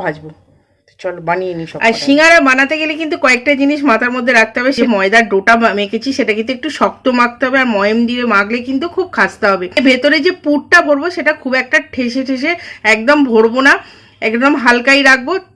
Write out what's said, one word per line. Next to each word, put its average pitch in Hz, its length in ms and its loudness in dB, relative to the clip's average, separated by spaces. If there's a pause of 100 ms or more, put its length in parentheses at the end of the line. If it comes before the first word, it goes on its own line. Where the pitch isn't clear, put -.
ভাজবো। 156 260 -8 (580)
তো - 40 -20 (100)
চলো 175 180 -8 (100)
বানিয়ে 180 280 -4
নিই 160 120 -10
সব। - 80 -14 (100)
আর 226 60 2 (120)
সিঙ্গারা 311 320 4 (120)
বানাতে 269 320 0
গেলে 311 200 -4
কিন্তু 320 140 -4 (100)
কয়েকটা 247 260 2 (100)
জিনিস 285 180 0 (100)
মাথার 233 260 0
মধ্যে 247 240 -2
রাখতে 220 200 0
হবে। 254 180 0
সে 233 80 2 (100)
ময়দার 196 360 2
ডোটা 196 300 2
মা-, 202 180 2
মেখেছি, 220 380 -4
সেটা 214 200 0
কিন্তু 226 200 -4
একটু 311 120 -8 (100)
শক্ত - 260 -2 (140)
মাখতে 233 280 -2
হবে, 262 160 0
আর 247 120 -2
ময়াম 208 240 0 (100)
দিয়ে 247 140 -4 (120)
মাখলে 202 220 0 (120)
কিন্তু 269 160 -4 (100)
খুব 359 120 -2 (100)
খাস্তা 277 360 0
হবে। 180 120 -4 (240)
ভেতরে 254 360 0
যে 370 60 2 (140)
পুরটা 294 320 0 (100)
ভরবো 294 200 0 (100)
সেটা 302 140 -2 (100)
খুব 254 120 -6 (100)
একটা 277 140 -2 (160)
ঠেসে 254 340 -4
ঠেসে 269 240 -2 (420)
একদম 233 240 2 (140)
ভরবো 226 360 2
না, 302 60 6 (540)
একদম 240 240 0 (120)
হালকাই 254 380 2 (100)
রাখবো। 262 220 0 (220)